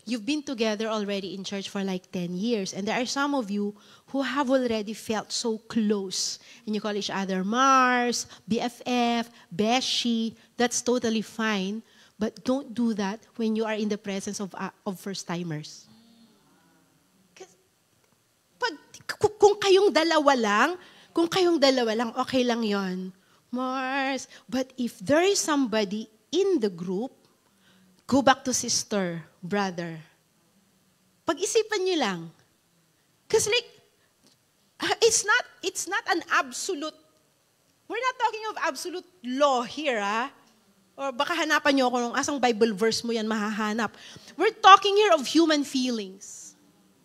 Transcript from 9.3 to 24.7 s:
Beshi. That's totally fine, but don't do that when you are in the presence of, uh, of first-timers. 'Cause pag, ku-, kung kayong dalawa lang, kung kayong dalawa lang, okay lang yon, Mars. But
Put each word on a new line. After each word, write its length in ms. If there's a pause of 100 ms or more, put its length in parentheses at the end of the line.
Beshi. 800 (240)
That's 240
totally 400
fine, 640 (320)
but 240
don't 320
do 240
that 240 (160)
when 160
you 160
are 80
in 160
the 80
presence 400
of, 160
uh, 160 (160)
of 80
first-timers. 880 (1500)
'Cause 160 (1040)
pag, 160 (480)
ku-, 160
kung 240
kayong 320
dalawa 400
lang, 380 (420)
kung 160
kayong 320
dalawa 320
lang, 240
okay 320
lang 160
yon, 480 (400)
Mars. 720 (240)
But 320